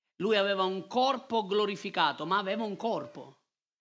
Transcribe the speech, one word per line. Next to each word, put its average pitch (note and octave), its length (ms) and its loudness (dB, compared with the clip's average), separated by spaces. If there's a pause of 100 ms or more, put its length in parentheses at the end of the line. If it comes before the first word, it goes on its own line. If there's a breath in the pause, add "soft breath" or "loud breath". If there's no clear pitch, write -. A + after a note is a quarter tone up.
(160)
Lui G#3 200 2
aveva G3 280 4
un F#3+ 220 -2
corpo B3 600 0
glorificato, F#3 800 0
ma F#3+ 120 2
aveva G#3 260 -2
un G3+ 120 -4
corpo D#3 680 -6 (360)